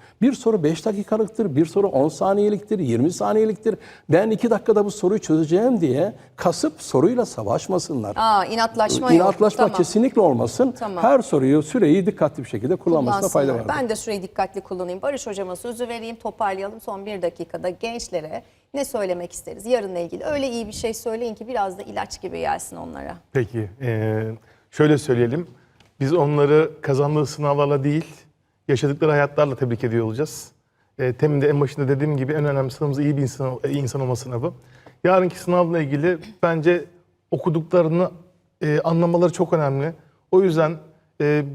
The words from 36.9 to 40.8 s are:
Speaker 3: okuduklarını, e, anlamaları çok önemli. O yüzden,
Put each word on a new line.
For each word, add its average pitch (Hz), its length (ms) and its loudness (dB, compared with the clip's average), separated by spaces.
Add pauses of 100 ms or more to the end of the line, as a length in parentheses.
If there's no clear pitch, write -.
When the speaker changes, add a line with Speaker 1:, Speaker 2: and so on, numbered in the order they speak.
Speaker 3:
okuduklarını, 170 800 0 (520)
e, 151 180 2
anlamaları 170 520 4
çok 170 200 0
önemli. 147 400 0 (380)
O 185 120 6
yüzden, 160 300 2 (480)